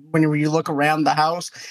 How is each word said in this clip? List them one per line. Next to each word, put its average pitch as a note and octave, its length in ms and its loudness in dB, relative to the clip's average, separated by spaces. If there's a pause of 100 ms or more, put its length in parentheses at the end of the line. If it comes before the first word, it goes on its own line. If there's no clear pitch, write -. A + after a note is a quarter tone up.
(100)
When D#3+ 140 2
you D3+ 260 0
look D#3 180 0
around D3+ 360 0
the C#3+ 100 2
house, D#3+ 360 -2 (200)